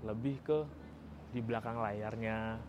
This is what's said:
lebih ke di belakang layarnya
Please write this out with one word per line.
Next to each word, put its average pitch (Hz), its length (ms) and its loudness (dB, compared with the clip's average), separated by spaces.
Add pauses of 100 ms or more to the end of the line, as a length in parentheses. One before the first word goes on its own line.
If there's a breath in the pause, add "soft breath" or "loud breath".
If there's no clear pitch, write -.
lebih 127 400 0
ke 151 160 4 (720)
di 120 80 2
belakang 113 400 2
layarnya 110 720 2 (140)